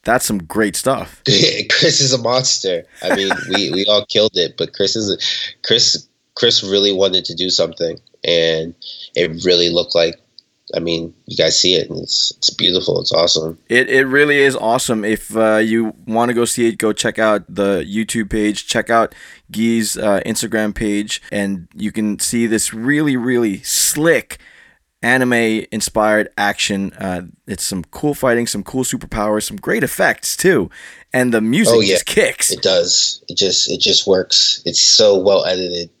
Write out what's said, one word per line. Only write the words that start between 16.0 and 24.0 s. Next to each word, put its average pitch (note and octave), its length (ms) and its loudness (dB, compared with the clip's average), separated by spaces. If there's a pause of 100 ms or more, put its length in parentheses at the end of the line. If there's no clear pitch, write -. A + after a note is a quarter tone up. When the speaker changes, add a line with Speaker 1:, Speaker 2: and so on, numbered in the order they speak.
Speaker 1:
wanna A#2 280 0
go A#2+ 100 2
see A#2 240 0
it, G#2 100 -2
go G#2+ 140 0
check A2 280 -4
out G#2+ 320 2
the G2 360 0
YouTube G#2+ 420 -4
page, G#2+ 360 -2
check - 240 -2
out A2+ 240 2 (360)
Guy's, A2+ 460 0
uh, G2+ 300 2
Instagram G#2+ 480 -2
page, G#2 460 -2 (120)
and G2 420 -4
you G2+ 180 -6
can G#2+ 260 -2
see A#2 280 0
this A2 280 -2
really, C#3 420 0
really A#2 460 0
slick - 760 0 (640)